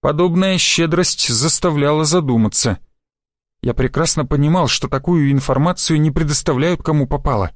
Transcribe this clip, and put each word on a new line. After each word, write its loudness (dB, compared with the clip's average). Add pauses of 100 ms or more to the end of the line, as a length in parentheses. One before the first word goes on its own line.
Подобная 0
щедрость 0
заставляла 0
задуматься. 0 (840)
Я -2
прекрасно 0
понимал, 0
что -4
такую 0
информацию 0
не 2
предоставляют -2
кому 0
попало -2